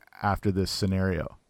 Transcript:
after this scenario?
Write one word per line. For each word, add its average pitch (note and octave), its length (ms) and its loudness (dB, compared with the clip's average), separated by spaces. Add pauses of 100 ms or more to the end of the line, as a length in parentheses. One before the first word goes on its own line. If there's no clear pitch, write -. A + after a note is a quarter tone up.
(220)
after G2+ 280 2
this F#2 200 0
scenario? F#2+ 680 0 (140)